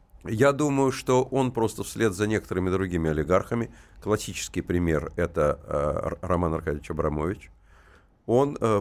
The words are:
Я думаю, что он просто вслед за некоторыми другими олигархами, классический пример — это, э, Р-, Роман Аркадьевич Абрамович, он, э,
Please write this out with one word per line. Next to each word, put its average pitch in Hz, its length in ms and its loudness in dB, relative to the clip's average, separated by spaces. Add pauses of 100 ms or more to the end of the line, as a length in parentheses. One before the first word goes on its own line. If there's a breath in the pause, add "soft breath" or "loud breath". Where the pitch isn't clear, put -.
(240)
Я 131 280 4
думаю, 139 400 2
что 127 320 2
он 131 280 0
просто 113 300 -2
вслед 107 320 0
за 104 120 0
некоторыми 92 440 0
другими 87 400 0
олигархами, 92 600 0 (320 soft breath)
классический 98 600 -4
пример — 82 540 0
это, 80 500 0
э, 73 400 -2
Р-, - 160 -6
Роман 85 320 0
Аркадьевич 80 360 -4
Абрамович, 78 600 -4 (760 soft breath)
он, 135 340 2
э, 110 200 4